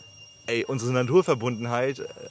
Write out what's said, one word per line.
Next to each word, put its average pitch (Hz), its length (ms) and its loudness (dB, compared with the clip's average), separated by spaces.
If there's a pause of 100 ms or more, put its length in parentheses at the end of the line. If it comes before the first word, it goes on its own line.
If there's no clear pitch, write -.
(460)
ey, 117 180 0
unsere 123 280 -2
Naturverbundenheit, 127 1080 2
äh, - 40 -8 (260)